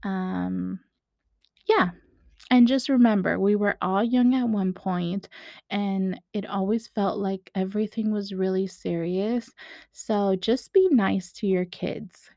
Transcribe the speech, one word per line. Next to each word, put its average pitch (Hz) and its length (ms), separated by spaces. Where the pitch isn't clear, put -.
Um, 185 760
yeah, 415 220
and 247 180
just 262 200
remember, 208 520
we 202 160
were 208 260
all 190 220
young 247 300
at 254 140
one 196 260
point, 180 540
and 196 500
it 202 120
always 202 420
felt 202 300
like 190 360
everything 208 580
was 202 220
really 190 340
serious, 185 840
so 202 440
just 226 360
be 381 180
nice 196 440
to - 140
your 185 180
kids - 720